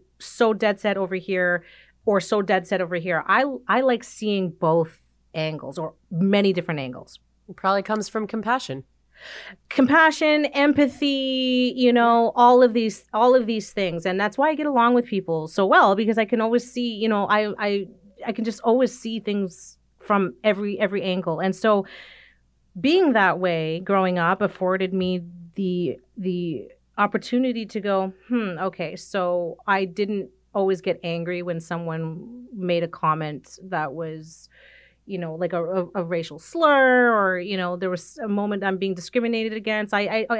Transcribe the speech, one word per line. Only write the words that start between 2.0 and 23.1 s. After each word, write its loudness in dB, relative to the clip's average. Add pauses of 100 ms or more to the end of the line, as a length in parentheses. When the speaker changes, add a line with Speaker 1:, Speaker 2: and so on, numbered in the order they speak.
Speaker 1:
or 4
so 0
dead 0
set 0
over -4
here. -2
I, 4 (240)
I 2
like 2
seeing -2
both 0 (360)
angles -6
or -8 (180)
many 2
different -4
angles. -12 (320)
Speaker 2:
It -18
probably 0
comes -4
from -6
compassion. -4 (840)
Speaker 1:
Compassion, 4
empathy, 2
you 4
know, 4
all 8
of 6
these, -2
all 4
of 4
these -4
things. -2
And -2
that's -2
why 4
I 0
get -4
along 4
with 2
people -4
so 0
well, 6
because 0
I 4
can 0
always 0
see, -4
you -2
know, 2
I, 2
I, -2 (400)
I -4
can -6
just -6
always 2
see -8
things -6 (220)
from 0
every, 0
every -2
angle. -2
And 0
so 2 (920)
being 4